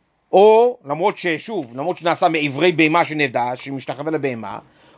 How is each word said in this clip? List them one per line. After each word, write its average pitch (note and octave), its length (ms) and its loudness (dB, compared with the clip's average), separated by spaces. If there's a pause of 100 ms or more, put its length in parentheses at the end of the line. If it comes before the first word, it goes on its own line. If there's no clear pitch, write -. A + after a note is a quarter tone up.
(320)
או, A3 540 6
למרות D#3+ 320 -2
ששוב, D#3+ 580 -6
למרות D#3+ 220 -6
שנעשה E3+ 320 0
מעברי D3+ 420 0
בהמה D#3+ 340 2
שנאבדה, B2+ 500 -2
שמשתחווה C#3 560 -8
לבהמה, A#2 480 -6 (380)